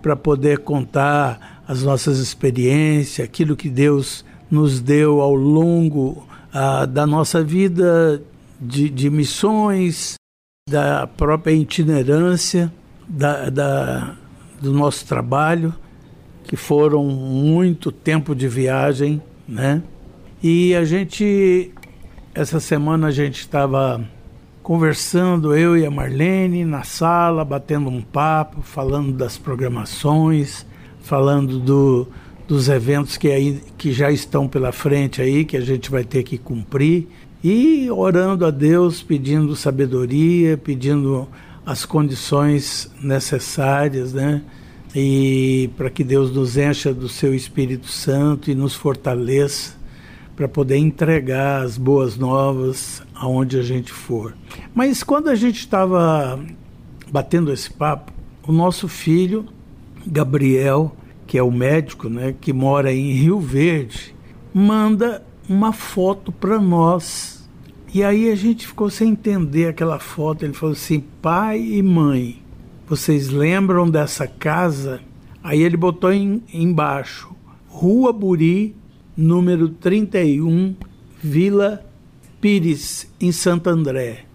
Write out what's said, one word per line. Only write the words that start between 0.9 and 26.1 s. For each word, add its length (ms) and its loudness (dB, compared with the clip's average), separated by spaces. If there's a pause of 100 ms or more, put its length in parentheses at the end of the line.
as 140 -4
nossas 340 0
experiências, 1040 0
aquilo 300 -2
que 140 -8
Deus 560 0 (260)
nos 300 2
deu 400 2
ao 160 2
longo, 920 2 (260)
ah, 320 0
da 220 0
nossa 380 0
vida 760 2 (400)
de, 300 -2
de 180 0
missões, 1040 0 (540)
da 380 0
própria 460 0
itinerância, 1200 2 (340)
da, 440 -2
da, 680 -2 (440)
do 120 -2
nosso 340 0
trabalho, 680 0 (680)
que 140 -6
foram 480 2
muito 880 0
tempo 420 -2
de 140 -2
viagem, 720 0 (240)
né? 340 -2 (640)
E 320 4
a 100 2
gente, 880 2 (640)
essa 240 -2
semana 480 0
a 60 0
gente 360 -4
tava 560 0 (560)
conversando, 960 0
eu 240 4
e 80 2
a 40 -4
Marlene, 720 0